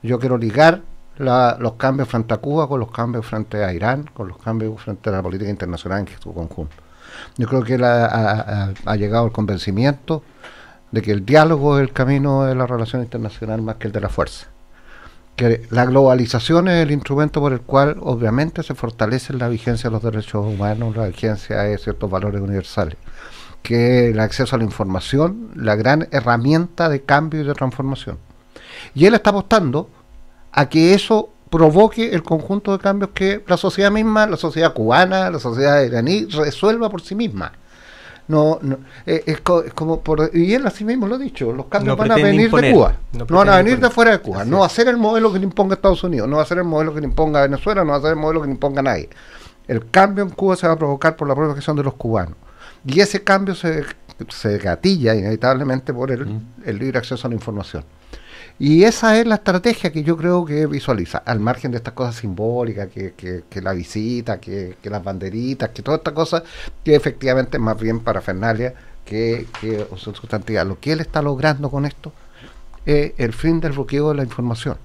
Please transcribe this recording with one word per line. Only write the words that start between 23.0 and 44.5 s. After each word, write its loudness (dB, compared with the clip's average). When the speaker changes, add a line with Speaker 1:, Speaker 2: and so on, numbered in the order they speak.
Speaker 1:
Que 2
el 0
acceso 0
a 0
la 0
información, -2
la 0
gran 2
herramienta 0
de -2
cambio 0
y -4
de -2
transformación. -6
Y 6
él 8
está 4
apostando 0
a 2
que 6
eso 2
provoque 6
el 0
conjunto -2
de 0
cambios -2
que -2
la 2
sociedad 2
misma, 4
la -2
sociedad 0
cubana, 4
la -4
sociedad 4
iraní, 0
resuelva 0
por -8
sí -12
misma. -4
No, 4
no, -2
eh, 0
es -2
co-, 2
es -10
como -2
por, 0
y 4
él 0
así -4
mismo -2
lo -2
ha -6
dicho, -4
los -8
cambios 0
Speaker 2:
No -4
Speaker 1:
van 2
a 6
Speaker 2:
pretende 6
Speaker 1:
venir 6
Speaker 2:
imponer, 4
Speaker 1:
de 8
Cuba, 6
Speaker 2:
no -6
Speaker 1:
no -
van -6
a -6
Speaker 2:
pretende 6
Speaker 1:
venir 6
de 4
Speaker 2:
imponer. 4
Speaker 1:
fuera 6
de 4
Cuba, -6
Speaker 2:
Así -2
Speaker 1:
no 4